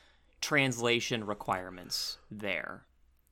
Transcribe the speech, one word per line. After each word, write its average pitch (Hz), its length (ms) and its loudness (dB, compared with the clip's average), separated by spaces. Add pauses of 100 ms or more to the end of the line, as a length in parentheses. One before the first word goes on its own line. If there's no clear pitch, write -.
(400)
translation 120 840 2
requirements 92 920 -4 (120)
there. 101 520 -4 (500)